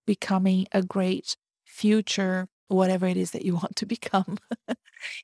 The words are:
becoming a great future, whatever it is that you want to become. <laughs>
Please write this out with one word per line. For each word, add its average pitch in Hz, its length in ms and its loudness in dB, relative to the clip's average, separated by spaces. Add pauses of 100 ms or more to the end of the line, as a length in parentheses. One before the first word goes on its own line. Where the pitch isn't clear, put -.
becoming 190 640 2
a 196 100 2
great 185 560 -2 (260)
future, 196 840 0 (220)
whatever 185 360 4
it 180 120 0
is 180 140 -2
that - 140 -8
you 185 80 2
want 170 220 -4
to 214 100 -4
become. 202 540 -2 (280)
<laughs> 247 100 -6 (460)